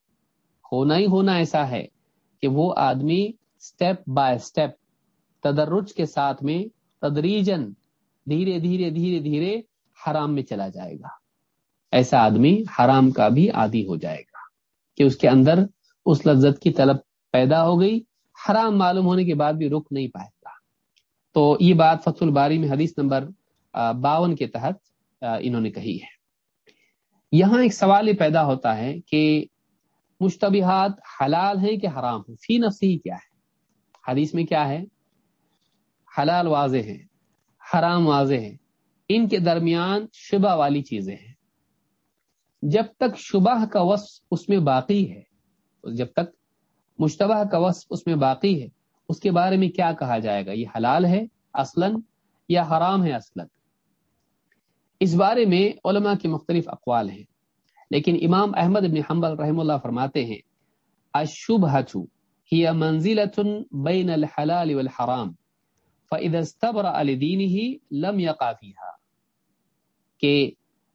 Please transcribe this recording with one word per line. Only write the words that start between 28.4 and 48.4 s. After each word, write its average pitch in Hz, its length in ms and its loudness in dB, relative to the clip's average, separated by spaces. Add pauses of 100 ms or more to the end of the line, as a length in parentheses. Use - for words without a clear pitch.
ہوتا 131 340 -2
ہے 139 220 -8
کہ 151 440 0 (760)
مشتبہات 190 720 0 (280)
حلال 175 380 0
ہیں 202 180 0
کہ 202 100 -4
حرام 123 420 -6
ہیں؟ 120 80 -18
فی 233 220 -2
نفسی 196 400 0
کیا - 160 -10
ہے؟ - 180 -18 (800)
حدیث 147 240 -2
میں 170 100 -2
کیا 151 240 0
ہے؟ 156 160 -6 (1300)
حلال 165 280 0
واضح 143 300 0
ہے، 104 220 -6 (760)
حرام 170 320 2
واضح 143 280 2
ہے، 107 220 -6 (520)
ان 220 200 2
کے 202 100 -2
درمیان 170 760 0
شبہ 196 440 0
والی 143 260 0
چیزیں 101 340 -10
ہیں۔ 113 160 -20 (1300)
جب 151 200 2 (140)
تک 247 220 -2
شبہ 220 480 0
کا 214 140 -2
وصف 202 500 -2
اس - 180 -6
میں 202 100 2
باقی 156 540 0
ہے، 98 100 -20 (720)
جب 120 180 -4
تک 175 240 -4 (640)
مشتبہ 202 460 0
کا 202 140 -2
وصف 180 320 -2
اس - 160 -10
میں 165 80 0
باقی 165 480 0